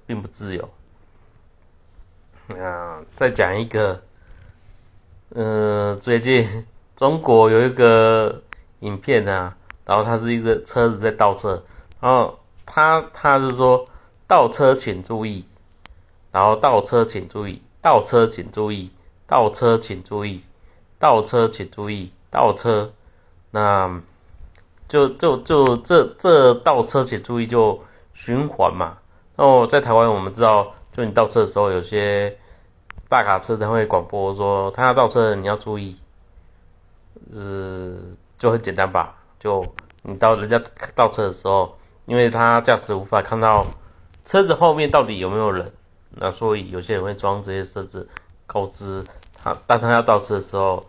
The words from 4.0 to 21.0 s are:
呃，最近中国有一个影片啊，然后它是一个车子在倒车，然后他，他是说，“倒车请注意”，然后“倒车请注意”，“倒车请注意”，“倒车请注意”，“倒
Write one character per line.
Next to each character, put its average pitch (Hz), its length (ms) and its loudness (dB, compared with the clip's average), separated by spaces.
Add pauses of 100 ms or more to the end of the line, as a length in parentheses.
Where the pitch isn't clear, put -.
呃， 107 680 -2
最 117 260 -2
近 113 440 0 (300)
中 156 260 -2
国 113 280 6
有 113 160 4
一 127 60 0
个 113 720 4 (360)
影 101 180 -8
片 107 300 0
啊， 95 300 -6 (260)
然 98 140 0
后 107 80 0
它 117 120 -2
是 117 140 -4
一 117 80 -2
个 113 240 -2
车 117 240 0
子 110 120 -4
在 107 120 -2
倒 104 220 2
车， 98 320 -8 (340)
然 123 120 0
后 120 280 0 (260)
他， 160 380 0 (100)
他 143 260 2
是 131 140 -2
说 127 340 2 (400)
，“倒 147 200 4
车 135 280 2
请 95 260 -8
注 110 240 -8
意”， 98 180 -10 (880)
然 95 140 2
后 110 160 4
“倒 120 200 4
车 117 220 0
请 95 240 -6
注 104 200 -10
意 90 140 -14 (200)
”，“倒 139 220 4
车 117 240 2
请 - 240 -14
注 107 200 -4
意 92 200 -10 (360)
”，“倒 123 220 2
车 117 280 2
请 95 260 -12
注 104 200 -10
意 95 200 -10 (560)
”，“倒 117 240 4